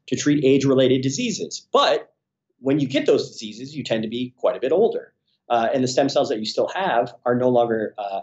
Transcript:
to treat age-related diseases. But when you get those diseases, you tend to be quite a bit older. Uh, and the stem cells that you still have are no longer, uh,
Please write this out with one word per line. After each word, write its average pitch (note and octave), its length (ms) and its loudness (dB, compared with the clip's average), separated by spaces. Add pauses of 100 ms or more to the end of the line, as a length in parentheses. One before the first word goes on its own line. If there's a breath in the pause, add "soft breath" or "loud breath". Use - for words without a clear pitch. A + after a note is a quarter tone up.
to - 60 -4
treat D3 300 0
age-related C3+ 560 4
diseases. C3+ 720 -4
But F#3+ 400 2 (480)
when C#3 180 0
you C#3 80 0
get D4 200 -2
those C#3 240 2
diseases, A#2 440 -14
you C3+ 80 -10
tend A2+ 220 -4
to G#2+ 40 -6
be B2 280 -8
quite F#2 200 -2
a - 40 -12
bit C3 120 -2
older. F#3 420 0 (340)
Uh, A#2 240 0
and C3+ 100 0
the B2+ 60 0
stem C#3 200 2
cells C3+ 200 0
that A2 120 -4
you A2 40 -6
still - 300 -2
have D#3+ 400 0 (100)
are B2 120 2
no B2+ 120 2
longer, A2+ 500 0
uh, G2 240 -6